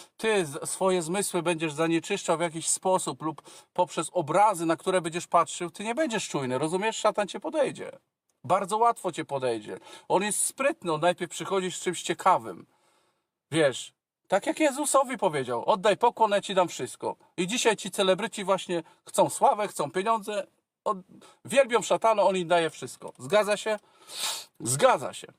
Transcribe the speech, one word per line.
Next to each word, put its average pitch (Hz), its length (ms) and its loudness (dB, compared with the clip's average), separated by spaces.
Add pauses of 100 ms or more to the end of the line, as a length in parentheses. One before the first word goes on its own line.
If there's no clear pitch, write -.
(180)
ty 214 280 0
z-, 147 240 -10
swoje 185 320 0
zmysły 175 420 -2
będziesz 160 300 -2
zanieczyszczał 165 640 0
w 160 40 -2
jakiś 165 260 -4
sposób 180 540 0
lub 156 200 -8 (320)
poprzez 175 380 -2
obrazy, 175 540 2
na 165 100 2
które 180 260 0
będziesz 165 260 -6
patrzył, 170 420 0
ty - 140 -14
nie 226 120 -4
będziesz 254 340 -2
czujny, 127 280 -2
rozumiesz? 185 400 -2
Szatan 208 300 0
cię 220 120 -10
podejdzie. 269 520 -4 (520)
Bardzo 190 340 0
łatwo 226 340 2
cię 151 140 -6
podejdzie. 117 540 -4 (280)
On 180 160 2
jest 208 180 -2
sprytny, - 520 -2
on 151 80 -2
najpierw 175 300 0
przychodzi 180 400 -4
z - 80 -10
czymś - 240 -6
ciekawym. 135 640 0 (840)
Wiesz, 143 420 0 (340)
tak - 180 0
jak 302 140 -2
Jezusowi 277 580 2
powiedział, 131 480 -2
„Oddaj 202 320 2
pokłon, 226 340 2
ja 196 100 2
ci 190 140 -4
dam 180 120 4
wszystko”. - 480 -8 (220)
I 180 100 -2
dzisiaj 226 280 2
ci - 160 -10
celebryci 196 520 0
właśnie 180 400 -2 (220)
chcą 160 240 2
sławę, 208 380 2
chcą 151 240 -6
pieniądze, 208 560 -2 (360)
od-, 196 200 -4 (420)
wielbią 233 360 4
szatana, 202 420 2
on 190 140 4
im 175 100 -2
daje 165 220 4
wszystko. - 500 -14
Zgadza 196 380 2
się? 214 220 -4 (800)
Zgadza 135 540 2
się. - 140 -16 (120)